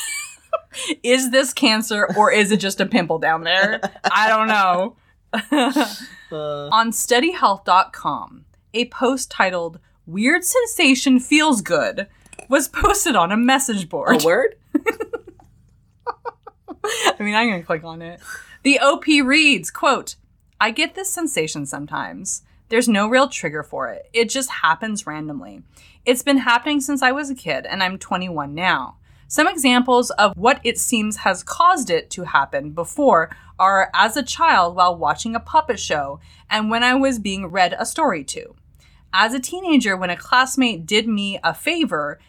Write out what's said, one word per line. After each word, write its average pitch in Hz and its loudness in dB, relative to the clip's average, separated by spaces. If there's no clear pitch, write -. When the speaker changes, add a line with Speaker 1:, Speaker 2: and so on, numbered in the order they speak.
Speaker 1:
Is 254 2
this 262 2
cancer 220 0
or 208 6
is 208 4
it 214 6
just 190 -2
a 190 0
pimple 165 0
down 160 0
there? 190 2
I 190 2
don't 220 2
know. 196 2
<laughs> 262 0
Speaker 2:
Uh. 147 -8
Speaker 1:
On 226 2
steadyhealth 247 0
dot 190 2
com, - -8
a 240 -2
post 254 -2
titled 175 -2
"Weird 247 0
Sensation 277 2
Feels 294 2
Good" 151 -2
was 277 2
posted 392 0
on 175 2
a 214 0
message 240 0
board. 160 0
Speaker 2:
A - 2
word? 196 2
<laughs> - -2
Speaker 1:
I 440 -2
mean, 208 -2
I'm 233 2
gonna 175 -4
click 160 -4
on 165 -14
it. 170 -16
The 269 4
O 285 4
P 294 2
reads, 269 2
quote, - -2
"I 214 0
get 311 -4
this 381 -8
sensation 156 -4
sometimes. 143 -10
There's 240 2
no 208 2
real 262 4
trigger 156 -8
for 135 -8
it. 98 -14
It 226 0
just 262 -4
happens 202 -2
randomly. 151 -12
It's 254 0
been 277 4
happening 254 2
since 269 -2
I 254 4
was 277 -4
a 269 -8
kid, 139 -6
and 190 -4
I'm 185 -4
twenty-one 165 -6
now. 160 -2
Some 311 2
examples 247 2
of 208 2
what 247 2
it 233 -2
seems 214 -2
has 190 -2
caused 339 2
it 160 -2
to 180 -10
happen 147 0
before 170 2
are 190 2
as 214 2
a 277 -2
child 226 2
while 180 4
watching 165 -2
a 233 -6
puppet 269 0
show 156 -4
and 214 0
when 233 0
I 247 4
was 269 2
being 196 -6
read 180 2
a 226 -4
story 214 -2
to. - -12
As 214 2
a 277 -4
teenager 277 0
when 180 -4
a 175 -4
classmate 247 0
did 214 0
me 202 -4
a 165 0
favor 202 -4